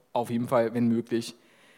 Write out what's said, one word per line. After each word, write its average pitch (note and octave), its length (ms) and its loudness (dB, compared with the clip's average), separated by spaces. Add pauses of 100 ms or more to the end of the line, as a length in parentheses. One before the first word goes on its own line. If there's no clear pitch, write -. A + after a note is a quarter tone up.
(140)
auf A#2+ 160 -2
jeden A#2+ 180 -2
Fall, A#2 260 2
wenn A#2+ 140 2
möglich, A#2 480 -2 (420)